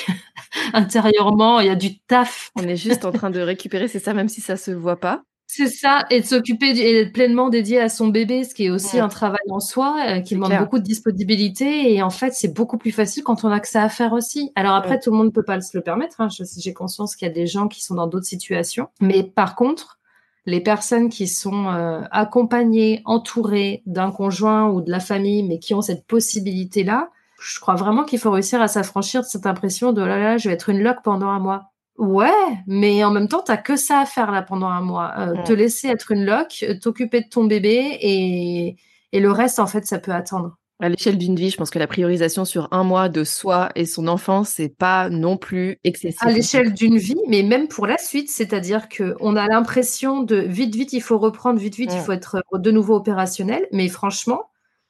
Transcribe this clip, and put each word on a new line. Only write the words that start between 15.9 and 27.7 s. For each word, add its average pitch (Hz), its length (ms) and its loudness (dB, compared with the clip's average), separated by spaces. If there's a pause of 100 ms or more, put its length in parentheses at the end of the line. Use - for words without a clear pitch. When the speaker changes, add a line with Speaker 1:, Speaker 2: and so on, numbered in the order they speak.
Speaker 1:
hein. 220 80 0
Je, 185 160 -8 (140)
j'ai 185 160 -8
conscience 202 420 -8
qu'il 185 100 -8
y 165 40 -2
a 160 40 -10
des 170 120 -2
gens 202 200 -2
qui - 160 -8
sont 190 120 -6
dans 170 120 -2
d'autres 185 200 -4
situations, 180 600 -6 (120)
mais 208 220 4
par 190 340 -2
contre, 277 420 -2 (460)
les 175 160 -2
personnes 214 480 2
qui 208 180 -4
sont, 196 420 -4
euh, 170 420 -4
accompagnées, 220 960 2
entourées 208 800 0
d'un 185 240 -2
conjoint 208 580 2
ou 185 140 0
de 165 80 -4
la 180 100 -2
famille, 202 440 0
mais 170 140 -2
qui - 140 -6
ont 208 100 0
cette 180 240 -6
possibilité-là, 202 1000 0 (320)
je - 180 -12
crois 185 160 0